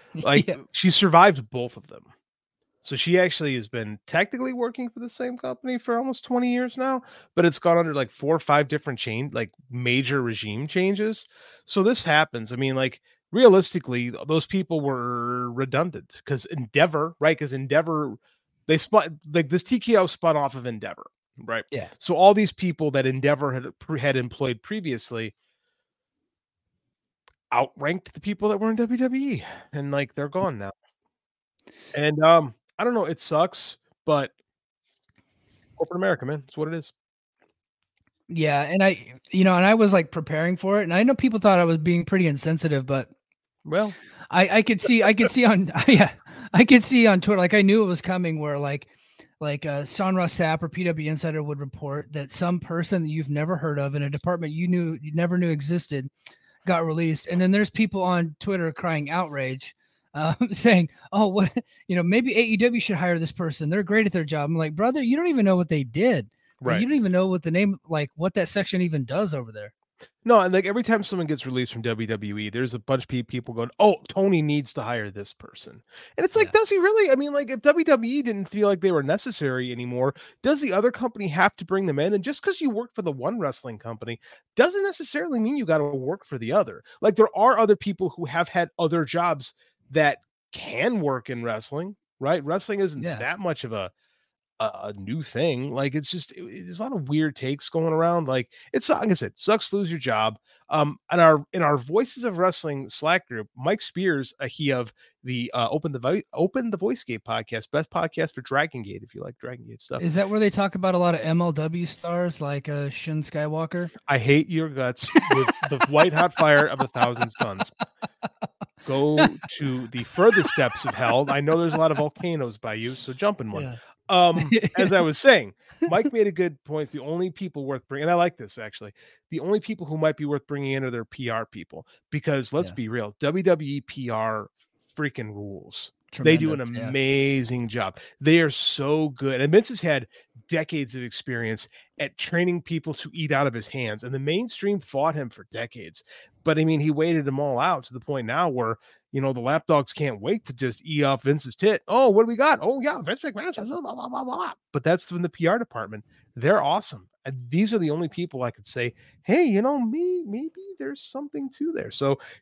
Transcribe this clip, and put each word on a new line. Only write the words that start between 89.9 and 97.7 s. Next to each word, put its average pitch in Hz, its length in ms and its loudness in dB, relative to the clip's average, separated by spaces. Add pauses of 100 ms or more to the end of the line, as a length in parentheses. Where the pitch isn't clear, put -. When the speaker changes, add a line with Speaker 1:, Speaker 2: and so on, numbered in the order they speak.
Speaker 2:
that 151 260 4 (340)
can 196 480 -2
work 135 300 -2
in 120 120 -8
wrestling, 139 540 -6 (240)
right? 143 240 0
Wrestling 190 340 -4
isn't 175 240 -2
Speaker 1:
Yeah. 156 160 -6
Speaker 2:
that 156 220 -6
much 170 240 -4
of 113 80 -8
a, 98 180 -6 (680)
a, 113 40 0 (200)
a 104 80 -8
new 101 280 -8
thing. 135 540 -4
Like, 135 220 -2
it's 151 160 -6
just, 175 180 -10
it, 180 140 -16
there's 175 340 -14
a 214 60 -6
lot 269 80 -8
of 151 160 -6
weird 151 260 0
takes 139 340 -8
going 165 240 -2